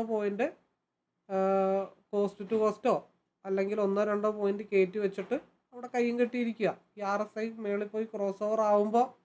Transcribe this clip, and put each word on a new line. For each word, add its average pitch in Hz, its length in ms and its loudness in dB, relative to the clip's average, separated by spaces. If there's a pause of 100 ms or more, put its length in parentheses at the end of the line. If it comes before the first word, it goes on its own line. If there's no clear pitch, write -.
(120)
പോയിന്റ്, 208 360 0 (840)
ആ, 190 80 -2 (720)
cost 202 280 0 (100)
to 226 140 0
cost-ഓ 214 320 2 (500)
അല്ലെങ്കിൽ 196 400 -2
ഒന്നോ 196 200 2
രണ്ടോ 208 260 0
പോയിന്റ് 202 320 -2
കയറ്റി 190 420 2
വെച്ചിട്ട് 196 300 -4 (380)
അവിടെ 247 200 -12
കയ്യും 240 260 2
കെട്ടിയിരിക്കുക. 233 500 0 (280)
ഈ - 40 -10
ആർ 202 200 0
എസ് 214 180 -8
ഐ 220 60 -2 (180)
മേളിൽ 202 300 -2
പോയി 220 120 -2
ക്രോസ് 202 380 -4
ഓവർ 220 180 0
ആവുമ്പോ 214 400 4 (240)